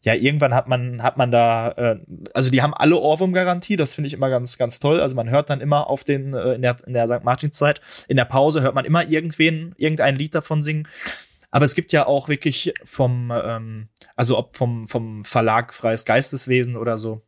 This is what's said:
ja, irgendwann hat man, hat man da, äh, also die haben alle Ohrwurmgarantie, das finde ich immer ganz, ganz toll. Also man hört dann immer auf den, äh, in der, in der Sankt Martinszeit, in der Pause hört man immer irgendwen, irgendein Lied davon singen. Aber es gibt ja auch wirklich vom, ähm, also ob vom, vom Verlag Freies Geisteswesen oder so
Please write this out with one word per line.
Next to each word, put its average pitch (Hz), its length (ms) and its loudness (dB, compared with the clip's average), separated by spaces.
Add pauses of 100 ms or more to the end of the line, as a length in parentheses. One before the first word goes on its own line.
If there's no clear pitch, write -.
ja, 110 120 2
irgendwann 139 380 2
hat 127 140 2
man, 123 340 -4
hat 123 160 0
man 123 140 2
da, 117 460 4
äh, 113 240 0 (340)
also 127 160 2
die 127 100 4
haben 147 140 0
alle 156 240 4
Ohrwurmgarantie, 180 800 0
das 156 180 0
finde 151 140 -6
ich 143 60 -10
immer 135 160 0
ganz, 123 280 -2
ganz 120 220 -2
toll. 156 200 2
Also 131 140 -2
man 113 160 -4
hört 143 180 2
dann 139 120 -4
immer 147 260 0
auf 135 160 -4
den, 139 320 -2
äh, 123 200 0
in 123 80 -6
der, 123 140 0 (120)
in 120 40 -10
der 117 140 2
Sankt 117 180 -2
Martinszeit, 147 560 0 (280)
in - 80 2
der 123 80 4
Pause 143 380 2
hört 127 120 0
man 135 100 0
immer 165 240 2
irgendwen, 160 680 0
irgendein 139 380 2
Lied 147 180 -6
davon 156 300 0
singen. 151 240 -6 (640)
Aber 139 120 4
es 143 120 4
gibt - 160 -4
ja 151 120 4
auch 139 240 0
wirklich 151 460 -2 (100)
vom, 123 480 -2
ähm, 113 540 -6 (300)
also 123 220 2
ob - 180 -6
vom, 117 320 -4
vom 110 340 -8
Verlag 113 500 0
Freies 113 320 -2
Geisteswesen 127 720 0
oder 117 200 -4
so 110 320 -8